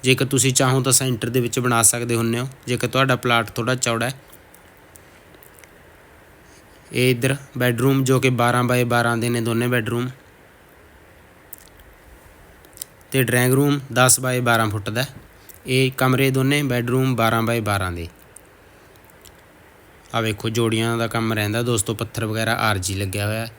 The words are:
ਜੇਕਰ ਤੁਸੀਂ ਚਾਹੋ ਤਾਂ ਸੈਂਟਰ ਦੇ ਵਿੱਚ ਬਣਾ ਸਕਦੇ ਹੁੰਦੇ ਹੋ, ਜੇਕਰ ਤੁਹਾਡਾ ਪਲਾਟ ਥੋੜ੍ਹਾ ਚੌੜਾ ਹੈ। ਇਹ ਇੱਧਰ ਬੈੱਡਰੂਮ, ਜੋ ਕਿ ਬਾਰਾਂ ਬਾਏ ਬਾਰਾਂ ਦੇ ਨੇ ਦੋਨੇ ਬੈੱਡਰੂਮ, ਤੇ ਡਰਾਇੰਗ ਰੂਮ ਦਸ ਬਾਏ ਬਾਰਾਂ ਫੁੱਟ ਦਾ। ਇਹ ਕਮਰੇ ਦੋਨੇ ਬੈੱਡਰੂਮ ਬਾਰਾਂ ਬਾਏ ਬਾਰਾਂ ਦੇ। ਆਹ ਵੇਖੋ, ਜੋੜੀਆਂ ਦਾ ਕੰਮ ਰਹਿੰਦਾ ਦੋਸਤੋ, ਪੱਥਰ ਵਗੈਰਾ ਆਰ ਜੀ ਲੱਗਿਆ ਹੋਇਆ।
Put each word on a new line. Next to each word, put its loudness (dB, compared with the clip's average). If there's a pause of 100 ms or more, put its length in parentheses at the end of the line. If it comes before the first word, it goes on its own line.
ਜੇਕਰ 2
ਤੁਸੀਂ 0
ਚਾਹੋ 2
ਤਾਂ 0
ਸੈਂਟਰ 0
ਦੇ 0
ਵਿੱਚ -2
ਬਣਾ 2
ਸਕਦੇ 0
ਹੁੰਦੇ -2
ਹੋ, -6 (200)
ਜੇਕਰ -2
ਤੁਹਾਡਾ 2
ਪਲਾਟ 0
ਥੋੜ੍ਹਾ -2
ਚੌੜਾ -2
ਹੈ। -10 (2750)
ਇਹ 2
ਇੱਧਰ 0 (220)
ਬੈੱਡਰੂਮ, 2
ਜੋ 4
ਕਿ 2
ਬਾਰਾਂ 2
ਬਾਏ 2
ਬਾਰਾਂ 0
ਦੇ -2
ਨੇ 0
ਦੋਨੇ -2
ਬੈੱਡਰੂਮ, -2 (3000)
ਤੇ 2
ਡਰਾਇੰਗ 2
ਰੂਮ 2 (140)
ਦਸ 6
ਬਾਏ -2
ਬਾਰਾਂ 2
ਫੁੱਟ -6
ਦਾ। -4 (600)
ਇਹ 2
ਕਮਰੇ 2
ਦੋਨੇ 2
ਬੈੱਡਰੂਮ 0
ਬਾਰਾਂ 2
ਬਾਏ 0
ਬਾਰਾਂ -2
ਦੇ। -8 (2000)
ਆਹ 0
ਵੇਖੋ, -2
ਜੋੜੀਆਂ 0
ਦਾ 0
ਕੰਮ -2
ਰਹਿੰਦਾ -2
ਦੋਸਤੋ, -2
ਪੱਥਰ -6
ਵਗੈਰਾ -2
ਆਰ 0
ਜੀ -4
ਲੱਗਿਆ -4
ਹੋਇਆ। -4 (120)